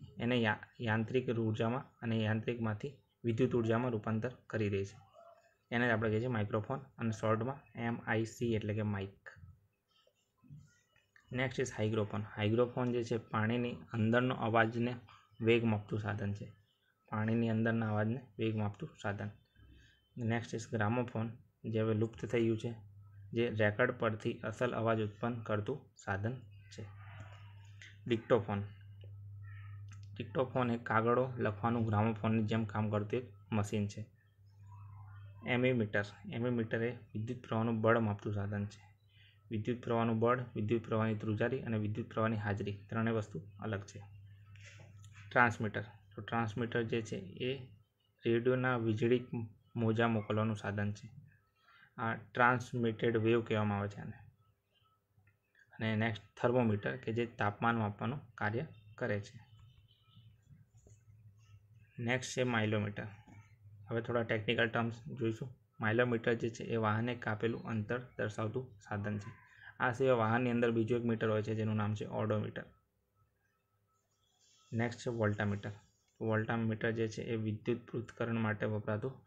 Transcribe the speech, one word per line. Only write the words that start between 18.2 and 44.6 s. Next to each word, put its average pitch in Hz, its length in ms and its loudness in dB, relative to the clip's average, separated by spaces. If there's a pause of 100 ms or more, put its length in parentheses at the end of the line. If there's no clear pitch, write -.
વેગ 110 180 0
માપતું 104 320 -2 (140)
સાધન. 104 280 -4 (880)
નેક્સ્ટ 117 360 -2
is 117 60 -4 (100)
ગ્રામોફોન 113 600 0 (340)
જે 110 160 -2
હવે 110 140 2
લુપ્ત 113 320 -2
થઈ 117 180 2
ગયું 113 140 2
છે, 117 160 -6 (580)
જે 117 160 2
રેકોર્ડ 107 420 4
પરથી 117 420 -2
અસલ 120 420 -2
અવાજ 113 280 2
ઉત્પન્ન 117 400 -4
કરતું 107 380 -2 (240)
સાધન 104 360 -2 (380)
છે. - 60 -10 (1200)
ડિક્ટોફોન. 107 560 2 (1500)
ડિક્ટોફોન 127 560 -2
એ 117 80 0
કાગળો 120 580 2
લખવાનું 113 500 0
ગ્રામોફોનની 110 580 2
જેમ 110 200 0
કામ 107 260 -2
કરતું 104 300 0
એક 123 120 -12 (200)
મશીન 104 340 0
છે. 104 200 -10 (1400)
એમિમીટર. 120 580 2 (280)
એમિમીટર 117 500 0
એ 120 80 0
વિદ્યુત 120 580 -8
પ્રવાહનું 113 320 0
બળ 113 180 8
માપતું 104 360 0
સાધન 101 320 -2
છે. - 240 -16 (600)
વિદ્યુત 117 320 -2
પ્રવાહનું 117 360 2
બળ, 120 220 4 (140)
વિદ્યુત 113 280 0
પ્રવાહની 110 320 2
ધ્રુજારી 110 480 0
અને 110 160 0
વિદ્યુત 107 300 -2
પ્રવાહની 113 280 0
હાજરી 104 360 -2
ત્રણેય 113 420 -2
વસ્તુ 113 280 -2 (180)
અલગ 107 260 -4
છે. - 160 -16 (1300)